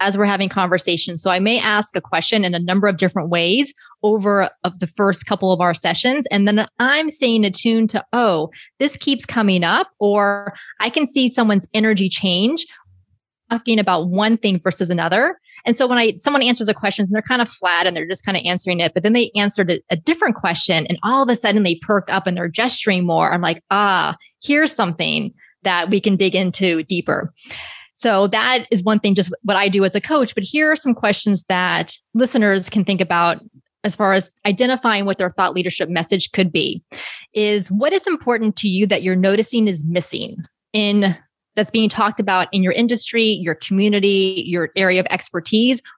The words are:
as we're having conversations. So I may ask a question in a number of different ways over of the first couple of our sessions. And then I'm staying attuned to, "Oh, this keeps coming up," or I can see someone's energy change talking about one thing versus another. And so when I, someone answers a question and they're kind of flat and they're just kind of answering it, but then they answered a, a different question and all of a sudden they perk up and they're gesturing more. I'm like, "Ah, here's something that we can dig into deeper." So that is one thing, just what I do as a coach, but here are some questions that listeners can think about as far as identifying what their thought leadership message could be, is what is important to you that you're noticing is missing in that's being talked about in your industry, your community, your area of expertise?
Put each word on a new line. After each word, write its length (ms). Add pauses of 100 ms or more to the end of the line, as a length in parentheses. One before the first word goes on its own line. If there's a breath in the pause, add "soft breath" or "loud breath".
as 180
we're 80
having 240
conversations. 720
So 80
I 80
may 200
ask 380
a 60
question 420
in 80
a 60
number 300
of 100
different 320
ways 420 (300 loud breath)
over 480 (140)
of 160
the 80
first 360
couple 280
of 100
our 100
sessions. 580
And 160
then 200 (140)
I'm 300
staying 340
attuned 460
to, 220
"Oh, 380 (280 loud breath)
this 180
keeps 280
coming 400
up," 240 (100)
or 540 (260 loud breath)
I 120
can 160
see 240
someone's 420
energy 380
change 560 (840 loud breath)
talking 280
about 300
one 280
thing 220
versus 320
another. 480 (280 loud breath)
And 80
so 120
when 100
I, 220
someone 240
answers 260
a 60
question 300
and 60
they're 120
kind 180
of 80
flat 380
and 100
they're 100
just 180
kind 120
of 80
answering 360
it, 120
but 100
then 120
they 200
answered 360
a, 180
a 80
different 380
question 540
and 140
all 200
of 80
a 60
sudden 260
they 140
perk 360
up 140
and 100
they're 120
gesturing 580
more. 260
I'm 80
like, 300
"Ah, 440 (280 soft breath)
here's 320
something 580 (300 soft breath)
that 260
we 120
can 160
dig 180
into 480
deeper." 500 (640 loud breath)
So 320
that 440
is 120
one 180
thing, 140
just 180 (100)
what 140
I 140
do 160
as 80
a 80
coach, 320
but 100
here 260
are 60
some 180
questions 500
that 520 (160)
listeners 560
can 160
think 160
about 400 (440)
as 100
far 180
as 200 (120)
identifying 600
what 100
their 140
thought 240
leadership 340
message 440
could 200
be, 300 (500 loud breath)
is 380
what 240
is 120
important 500
to 120
you 180
that 160
you're 140
noticing 520
is 160
missing 520 (380)
in 420 (380)
that's 160
being 180
talked 320
about 320
in 100
your 100
industry, 520
your 300
community, 920
your 300
area 240
of 100
expertise? 720 (160 loud breath)